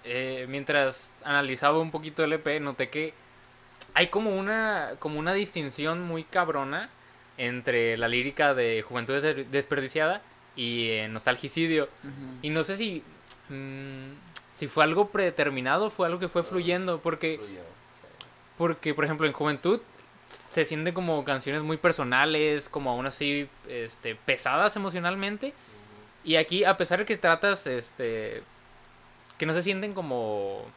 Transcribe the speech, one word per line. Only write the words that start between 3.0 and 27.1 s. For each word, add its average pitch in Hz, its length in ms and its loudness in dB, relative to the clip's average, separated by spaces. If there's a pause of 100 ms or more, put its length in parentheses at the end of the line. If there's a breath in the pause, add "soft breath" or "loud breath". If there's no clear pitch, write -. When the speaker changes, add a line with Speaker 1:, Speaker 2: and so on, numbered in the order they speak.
Speaker 1:
hay 175 140 6
como 208 280 0
una, 196 640 0
como 151 220 -4
una 170 140 0
distinción 165 680 -2
muy 165 220 -6
cabrona 160 680 -2 (480 loud breath)
entre 120 580 2
la 117 120 0
lírica 135 480 2
de 117 260 2
Juventud 123 400 -2
Des-, 135 300 0
Desperdiciada 143 720 0 (320)
y, 117 340 -2
eh, 110 200 -2
Nostalgicidio. 139 760 0 (180)
Speaker 2:
Ujú. 135 380 -12
Speaker 1:
Y 151 80 -4
no 156 160 2
sé 196 100 -4
si, 196 280 -4 (440)
mm, 135 640 -12 (440)
si 147 120 -6
fue 156 160 4
algo 170 260 6
predeterminado, 151 800 2
fue 185 180 0
algo 175 120 -2
que 180 80 -2
fue 170 160 0
Speaker 3:
Fue - 80 -6
Speaker 1:
fluyendo, 180 480 0
porque 160 380 -2
Speaker 3:
fluyó, 98 240 -12
sí. - 640 -20 (320)
Speaker 1:
porque, 160 360 0
por 151 120 2
ejemplo, 156 200 0
en 143 80 2
Juventud 151 460 2 (680)
se 160 160 2
sienten 160 280 -2
como 165 300 0
canciones 139 380 -2
muy 156 160 -2
personales, 151 880 2
como 143 240 -4
aún 123 140 -2
así, 143 420 -2 (220)
este, 117 460 -8
pesadas 143 600 2
emocionalmente. 196 800 -4 (720 loud breath)
Y 160 120 2
aquí, 175 280 2
a 190 100 6
pesar 180 240 2
de 208 60 0
que 214 120 0